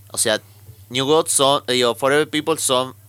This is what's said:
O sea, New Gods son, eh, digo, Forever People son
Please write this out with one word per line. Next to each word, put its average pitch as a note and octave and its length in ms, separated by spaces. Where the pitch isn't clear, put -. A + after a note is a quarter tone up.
O - 60
sea, A2 240
New C3 160
Gods D#3 280
son, C#3 340
eh, B2 60
digo, B2 220
Forever C#3 340
People D3+ 280
son C3 380